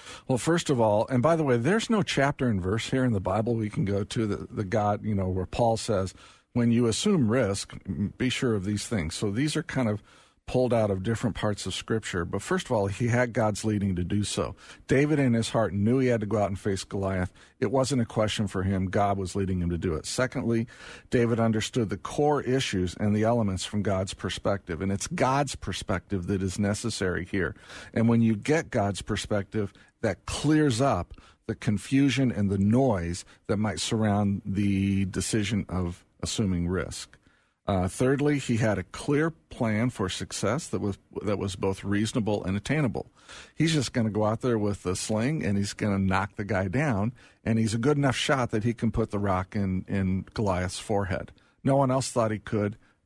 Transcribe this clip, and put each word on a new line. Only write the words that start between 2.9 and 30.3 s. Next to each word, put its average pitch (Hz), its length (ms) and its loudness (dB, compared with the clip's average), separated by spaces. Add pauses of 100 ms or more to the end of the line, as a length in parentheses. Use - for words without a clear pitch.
here 131 140 2
in 123 80 2
the 98 80 0
Bible 107 340 0
we 107 160 -2
can - 140 -2
go 101 200 0
to, 113 220 -2
the, - 240 -4
the 113 140 -4
God, 104 400 0
you 110 100 -2
know, 95 140 0
where 92 180 -2
Paul 117 300 2
says, 95 380 -2 (400)
"When 117 180 4
you 117 160 4
assume 143 420 2
risk, 107 420 0 (140)
m-, 101 320 -2
be 127 120 0
sure 120 260 0
of 90 80 -2
these 104 240 -2
things." 82 260 -2
So 107 160 -2
these 143 240 -2
are 156 80 -2
kind 131 260 -2
of 104 140 -2 (460)
pulled 127 240 2
out 110 180 2
of 95 120 -2
different 110 340 -2
parts 107 300 -4
of 95 80 -6
Scripture. 101 500 -4
But 98 160 -6
first 180 240 -2
of - 80 -4
all, 101 140 2
he 107 220 -2
had 120 260 2
God's 110 320 0
leading 101 300 0
to 87 60 -2
do 101 220 0
so. 87 320 -4 (300)
David 147 320 4
in 127 160 4
his 113 160 0
heart 107 240 0
knew 110 240 2
he 131 80 2
had 120 140 2
to 107 60 -4
go 107 120 0
out 101 100 2
and 98 100 -4
face 98 260 -2
Goliath. 95 460 -2 (300)
It 113 100 0
wasn't 131 300 0
a 113 60 0
question 107 400 0
for 95 160 -2
him. 95 240 0
God 101 320 2
was 95 180 -6
leading 95 240 0
him 87 80 0
to 85 80 0
do 85 160 -2
it. 76 140 -4
Secondly, 117 600 -2 (440)
David 117 280 2
understood 113 520 0
the 98 80 -6
core 147 420 0
issues 104 540 0
and 104 200 2
the 107 100 2
elements 110 420 2
from 104 160 -2
God's 95 320 -2
perspective. 92 680 -4
And 98 100 -2
it's 98 160 -4
God's 135 480 0
perspective 95 720 -6
that 98 140 0
is 95 160 -4
necessary 98 680 -2
here. 90 280 -2 (380)
And 113 160 2
when 117 140 6
you 113 120 4
get 139 360 0
God's 101 320 0
perspective, 104 720 -4 (260)
that 101 240 -2
clears 147 560 2